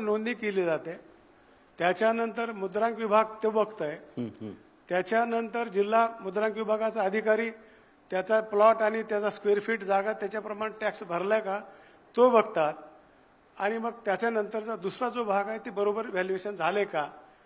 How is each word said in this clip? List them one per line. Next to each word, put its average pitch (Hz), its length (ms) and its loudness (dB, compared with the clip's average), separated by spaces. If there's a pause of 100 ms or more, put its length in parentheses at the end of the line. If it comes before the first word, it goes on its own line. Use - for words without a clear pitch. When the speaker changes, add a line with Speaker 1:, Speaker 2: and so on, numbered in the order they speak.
Speaker 1:
नोंदणी 214 340 -2
केली 202 300 -2
जाते, 165 360 -2 (760)
त्याच्यानंतर 226 760 0
मुद्रांक 208 460 -2
विभाग 220 260 4 (180)
तो 220 80 2
बघतोय, 208 420 0
Speaker 2:
हम्म, - 340 -8
हम्म. 107 260 -12 (360)
Speaker 1:
त्याच्यानंतर 226 800 0
जिल्हा 214 400 4 (120)
मुद्रांक 208 360 -2
विभागाचा 220 460 0
अधिकारी 220 480 2 (600)
त्याचा 190 300 2
प्लॉट 214 360 6
आणि 220 260 0
त्याचा 208 280 -2
स्क्वेअर 202 300 2
फीट 226 220 -2
जागा 196 300 2
त्याच्याप्रमाणे 214 680 -6
टॅक्स 214 220 -4
भरलाय 190 380 0
का, 196 200 -4 (560)
तो 247 140 8
बघतात 170 440 4 (840)
आणि 208 200 -2
मग 226 140 -4 (120)
त्याच्यानंतरचा 214 720 -2
दुसरा 196 320 -4
जो 240 160 -4
भाग 202 240 0
आहे, 220 100 -6
ते 220 120 -12
बरोबर 202 360 -2
व्हॅल्युएशन 190 500 -4
झालंय 180 280 0
का, 151 260 -2 (360)